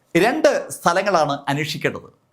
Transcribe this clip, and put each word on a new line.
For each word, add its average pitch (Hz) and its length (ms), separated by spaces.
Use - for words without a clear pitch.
രണ്ട് 294 260
സ്ഥലങ്ങളാണ് 170 580
അന്വേഷിക്കേണ്ടത്. 147 580